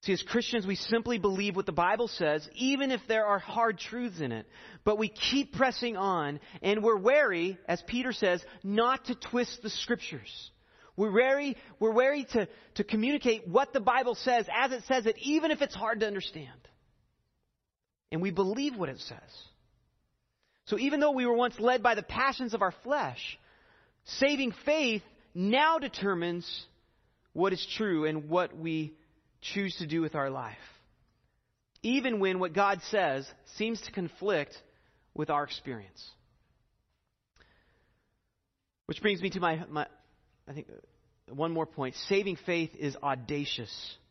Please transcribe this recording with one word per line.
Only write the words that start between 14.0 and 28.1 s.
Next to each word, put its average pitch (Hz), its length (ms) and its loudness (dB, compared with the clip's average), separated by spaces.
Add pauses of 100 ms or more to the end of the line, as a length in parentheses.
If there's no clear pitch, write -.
says 247 360 2
as 247 200 2
it 240 160 -6
says 254 180 2
it, 226 160 2
even 302 300 2
if 285 100 0
it's 277 120 -2
hard 220 260 -2
to 220 60 0
understand. 185 420 -8 (1600)
And 160 100 -4
we 190 120 -2
believe 226 440 0
what 180 120 -4
it 131 100 -8
says. - 200 -14 (1500)
So 208 140 0
even 277 180 0
though 294 140 4
we 254 140 0
were 240 100 4
once 240 240 2
led 247 220 2
by 233 120 4
the 208 80 -4
passions 247 520 -2
of 214 60 0
our 185 220 2
flesh, 233 560 -4 (800)
saving 269 340 2 (140)
faith 277 360 2 (300)
now 262 460 4
determines 180 880 -4 (680)
what 190 200 2
is - 140 -4 (100)
true 180 280 0
and 156 240 -2